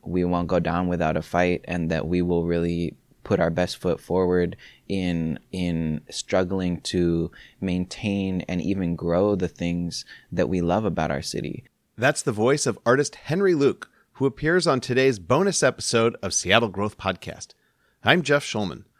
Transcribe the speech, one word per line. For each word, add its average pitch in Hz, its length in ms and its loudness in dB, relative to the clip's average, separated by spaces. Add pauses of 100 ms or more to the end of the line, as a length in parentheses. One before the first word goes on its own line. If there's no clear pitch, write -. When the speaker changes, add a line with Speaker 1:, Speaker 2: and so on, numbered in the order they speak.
Speaker 1:
we 90 180 0
won't 87 240 0
go 90 140 2
down 85 260 0
without 82 300 0
a 80 40 -4
fight 90 440 0
and 85 260 -2
that 80 160 -2
we 90 140 2
will 87 240 0
really 85 500 -2 (280)
put 92 160 0
our 85 120 2
best 87 260 -2
foot - 220 -2
forward 90 580 0 (300)
in, 87 500 -2 (140)
in 82 580 -2
struggling 92 720 -2
to 85 480 0 (320)
maintain 95 840 -2
and 90 120 -4
even 90 360 -2
grow 90 400 2
the 90 120 0
things 87 560 -4 (280)
that 87 180 0
we 90 100 0
love 90 260 0
about 82 260 -2
our 71 100 -4
city. - 420 -8 (320)
Speaker 2:
That's 131 280 0
the 135 80 -2
voice 120 340 2
of 113 180 -2
artist 135 320 2
Henry 185 380 0
Luke, 135 380 0 (220)
who 135 120 -2
appears 160 400 0
on 135 160 2
today's 127 380 2
bonus 156 420 2
episode 120 640 2
of - 100 -4
Seattle 110 340 2
Growth 101 300 -4
Podcast. - 520 -6 (540)
I'm 151 200 4
Jeff 143 200 2
Schulman, 98 420 -6 (140)